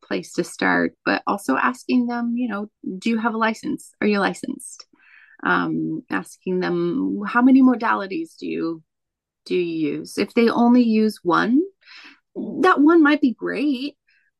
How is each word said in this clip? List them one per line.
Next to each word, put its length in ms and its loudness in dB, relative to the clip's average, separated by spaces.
place 300 -10
to 100 -4
start, 520 0
but 200 -2
also 300 -2
asking 520 0
them, 280 -4
you 140 -4
know, 200 -8
"Do 100 -4
you 80 0
have 160 -2
a 40 -6
license? 540 -6
Are 60 0
you 120 2
licensed?" 680 -6
Um, 680 -2
asking 500 -6
them, 640 -2
"How 160 2
many 200 6
modalities 760 0
do 80 -14
you, 380 -8
do 100 -4
you 400 -2
use?" 220 -10
If 160 -4
they 160 4
only 340 4
use 400 0
one, 380 2
that 460 0
one 200 8
might 200 4
be 120 2
great, 640 -4